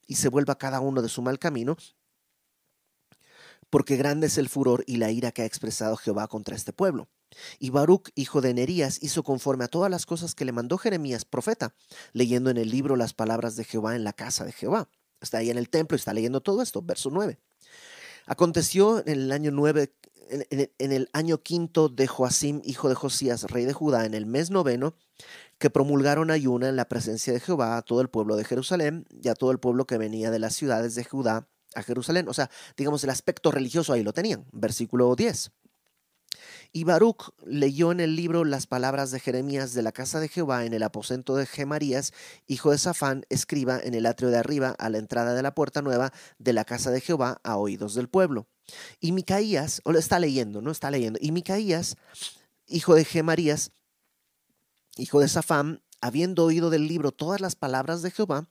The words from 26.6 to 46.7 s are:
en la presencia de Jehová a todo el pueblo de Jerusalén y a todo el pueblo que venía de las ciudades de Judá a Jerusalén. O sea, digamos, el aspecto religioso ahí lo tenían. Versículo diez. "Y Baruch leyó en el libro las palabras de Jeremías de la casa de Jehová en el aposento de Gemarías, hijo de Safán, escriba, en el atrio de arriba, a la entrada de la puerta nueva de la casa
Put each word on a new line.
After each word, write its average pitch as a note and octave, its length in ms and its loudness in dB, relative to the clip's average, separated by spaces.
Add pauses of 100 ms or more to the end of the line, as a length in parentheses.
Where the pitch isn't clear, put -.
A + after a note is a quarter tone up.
en C3+ 60 -2
la B2 120 -2
presencia A2+ 460 -2
de B2 60 -2
Jehová A#2+ 360 0
a A#2 60 -4
todo B2 180 2
el B2+ 80 2
pueblo G#2+ 280 0
de G#2+ 80 0
Jerusalén D3 640 -2
y - 180 -6
a A#2 60 2
todo B2+ 160 0
el B2+ 100 0
pueblo B2+ 260 2
que A#2+ 120 -2
venía A2 320 -2
de A2+ 80 0
las A2 160 -2
ciudades A#2 400 0
de A#2+ 100 -4
Judá A#2 420 -2 (280)
a A2 80 -8
Jerusalén. D3 460 -2
O A2 40 -6
sea, C3+ 160 -2 (260)
digamos, C#3+ 300 -2
el C3+ 60 -2
aspecto D#3 400 0
religioso C#3 420 0
ahí A#2+ 100 2
lo G#2 120 -2
tenían. E3+ 380 -2
Versículo A#2+ 640 2
diez. G3+ 360 -2 (1200)
"Y E3 140 -6
Baruch G#3 480 4 (140)
leyó C#3+ 460 2
en F3 80 -2
el D#3+ 140 0
libro E3+ 300 0
las C#3 220 -2
palabras C3+ 440 0
de B2+ 100 -6
Jeremías C3+ 520 -4
de B2 100 0
la A2 80 0
casa C3 300 -6
de D#3 80 -2
Jehová C3+ 380 -2
en A#2 80 -4
el A2 80 0
aposento B2+ 520 -4
de C3+ 120 0
Gemarías, C#3+ 640 -4 (340)
hijo C#3+ 260 2
de D3 60 4
Safán, C#3 520 -2
escriba, C3 520 -2
en B2 120 -4
el A2+ 100 0
atrio A#2+ 240 2
de A#2+ 80 4
arriba, C3 420 0
a A2+ 120 -4
la G#2+ 80 0
entrada A#2 360 -2
de B2+ 80 -2
la C#3 120 -2
puerta D3 260 -2
nueva C3 320 0 (260)
de B2 140 0
la A2+ 140 2
casa A#2+ 240 -4